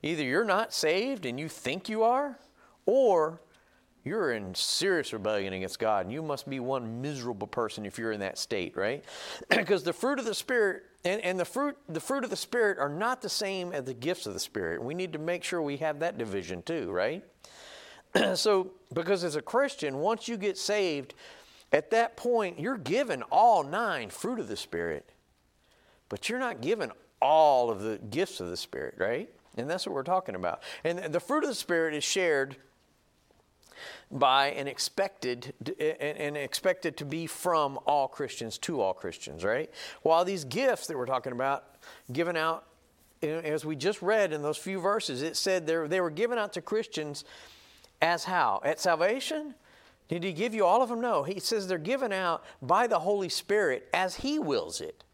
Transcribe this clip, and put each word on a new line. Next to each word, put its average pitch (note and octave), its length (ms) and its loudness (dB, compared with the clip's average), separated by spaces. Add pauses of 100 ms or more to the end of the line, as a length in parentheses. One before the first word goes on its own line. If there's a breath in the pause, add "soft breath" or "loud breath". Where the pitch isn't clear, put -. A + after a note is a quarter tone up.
Either D#3 220 -2
you're C#3+ 220 2
not G#3+ 280 2
saved G#3 540 0
and B2 140 -4
you D#3 80 -6
think D3+ 400 -6
you A3 160 2
are, C4 340 2 (480 soft breath)
or F#3 540 4 (640 soft breath)
you're E3 280 0
in G2 220 -4
serious - 580 0
rebellion G2+ 400 0
against F#2 280 -4
God, G#2+ 260 2
and G2 60 -6
you D3+ 100 -6
must C#3+ 260 -6
be C3+ 120 -6
one A#2+ 420 -4
miserable B2 460 -6
person A2 360 -2
if G2 140 -8
you're A2+ 140 -2
in G#2 80 -4
that G2 180 -4
state, - 380 -4
right? A#2 280 -2 (460 loud breath)
<clears throat> G#3+ 160 2
'Cause F3+ 160 2
the E3+ 100 -2
fruit C4+ 280 0
of A#3 40 -4
the A3 100 -2
Spirit G#3 500 0 (200)
and, F#3+ 180 0
and F#3 160 0
the F3 60 2
fruit, C#4 320 -4 (120)
the D#3+ 120 -4
fruit C4+ 220 -2
of A3+ 80 -4
the G3 60 -4
Spirit G#3+ 420 2
are C#3+ 100 2
not G#3+ 340 -2
the G#3+ 60 -6
same F#3+ 440 -4
as C#3+ 120 -4
the C3 80 -6
gifts C3 340 -4
of G2+ 80 -6
the F#2+ 60 -6
Spirit. F2 400 -2
We C3+ 140 -6
need F3+ 200 -4
to D3+ 40 -4
make E3+ 240 -4
sure F3 180 -2
we C#3+ 180 -2
have D3+ 200 -2
that E3 180 -2
division F#2+ 460 -4
too, C3 300 -4
right? A2+ 320 0 (880 loud breath)
<clears throat> G3 220 4
So, F#3+ 340 4 (220)
because F3 320 2
as D#3+ 100 -2
a D3+ 80 -2
Christian, F#3 560 0
once G#3+ 300 -2
you A#3 80 -4
get F#3+ 200 -2
saved, F#3 580 0 (580 loud breath)
at D3+ 180 4
that A3+ 260 4
point, A3 440 0
you're A#3+ 180 -2
given F3 460 0
all G3+ 400 6
nine D#3 460 -2
fruit A#3+ 280 -4
of - 80 -4
the G2+ 100 -6
Spirit, E2+ 540 -4 (1000 soft breath)
but - 200 -6
you're A#3+ 100 -2
not A#3 220 -4
given D3+ 320 -2 (320)
all C#3 460 8
of G2+ 100 -2
the G#2+ 180 -4 (120)
gifts E3 280 -2
of F2 120 -6
the F2 60 -6
Spirit, - 420 -8
right? A#2+ 300 -2 (280)
And B2 120 -6
that's F3 180 -4
what - 80 -6
we're C3+ 100 -2
talking F3+ 320 0
about. F2 260 -4 (220 loud breath)
And E3+ 140 0 (140)
the E3 80 2
fruit D4+ 220 0
of - 60 0
the B3+ 60 -2
Spirit E3 400 0
is D3 100 -2
shared C#3+ 520 2 (1500 loud breath)
by C3+ 400 6
and C#3 180 -4
expected, C3 840 -4 (280)
and, D3+ 380 -2
and D3 180 -4
expected D#3+ 640 -2
to D3+ 60 -8
be D#3+ 220 -6
from D3 600 0
all C#3 200 2
Christians A#2+ 520 -8
to D#3 220 -2
all F#2+ 140 2
Christians, E2 480 -10
right? A#2+ 280 -2 (320 loud breath)
While E3 220 6
these F3+ 200 -4
gifts G#3 420 0
that D3+ 100 -6
we're B2 100 -2
talking B2+ 260 -2
about, C3+ 320 -2 (480 loud breath)
given E3+ 240 0
out, E3 300 0 (560)
as D#3 420 -2
we D#3 100 -2
just D#3+ 280 -2
read G3 300 4
in D3+ 100 -4
those D3 160 0
few F#3+ 220 -4
verses, F3 420 0
it E3 140 -2
said F#3 300 2
they, D#3+ 220 0
they F#3 120 2
were F3 100 2
given A3+ 280 0
out G#3 140 -2
to F3+ 80 -4
Christians D#3 640 -4 (800 loud breath)
as E3 220 2
how? C#3+ 400 4
At D3+ 140 2
salvation? B3 760 2 (540 soft breath)
Did E3 140 -4
he F#3 100 -2
give G#3 200 -2
you G#3+ 140 4
all G#3+ 160 8
of A#3 80 0
them? A#3 100 -4
No. A3+ 220 2
He F3+ 180 -4
says G3+ 260 -2
they're F3+ 120 0
given A3+ 340 0
out F#3 320 0 (160 loud breath)
by F#3 260 4
the A3 120 2
Holy F#3+ 320 0
Spirit F3 640 0
as F3+ 220 0
he D4 220 -2
wills A2 440 -2
it D2+ 200 -12 (120)